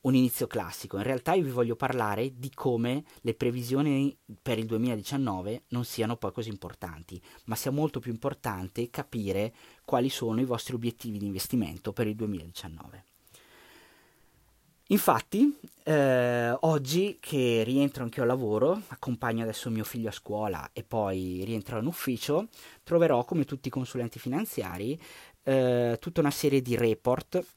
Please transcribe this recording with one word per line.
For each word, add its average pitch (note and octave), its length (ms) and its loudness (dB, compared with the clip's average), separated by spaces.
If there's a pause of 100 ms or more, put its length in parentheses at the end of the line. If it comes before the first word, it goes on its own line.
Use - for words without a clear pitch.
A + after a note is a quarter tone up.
un C3 140 2
inizio B2+ 320 4
classico. G2 500 -6
In G2 60 -2
realtà C3 320 0
io F#3 100 4
vi C#3 60 -2
voglio A#2+ 260 0
parlare B2 640 -2
di C3+ 160 -10
come B2 500 0 (160)
le A#2 140 -2
previsioni C3 800 0 (240)
per A#2 180 -2
il A2+ 80 -2
duemiladiciannove A2+ 1000 -2
non B2 160 -2
siano A2+ 320 -2
poi G2 160 -6
così A2+ 160 -6
importanti, F2 720 -12 (240)
ma A2+ 100 -4
sia B2+ 160 -4
molto D3 300 0
più A#2+ 120 -8
importante A2+ 760 -6
capire G#2 640 -4 (320)
quali B2+ 240 2
sono A#2 320 -2
i C3 40 2
vostri B2 300 -4
obiettivi A#2 440 -4
di G2+ 80 -4
investimento F#2+ 680 -2
per A#2 140 0
il G#2+ 80 -2
duemiladiciannove. F#2 920 -8 (1900)
Infatti, G3+ 680 4 (280)
eh, B2 680 4 (120)
oggi D#3+ 580 2
che B2 440 2
rientro C3+ 380 2
anch'io A#2+ 200 -2
al A#2 60 4
lavoro, B2+ 600 2
accompagno A2+ 560 -2
adesso A2 260 -4
mio A2 140 0
figlio A2+ 240 -6
a G#2 40 -6
scuola - 600 -6
e A2+ 100 -10
poi F#2+ 640 -2
rientro A2 340 -4
in A2 80 -2
ufficio, D3+ 600 -2 (340)
troverò, D#3+ 420 4
come D#3+ 200 2
tutti - 240 -8
i - 20 -6
consulenti B2 480 -4
finanziari, B2 840 -4 (440)
eh, B2 560 4
tutta E3+ 200 -4
una D3 120 4
serie C#3 280 2
di B2 140 0
report A#2 680 2 (160)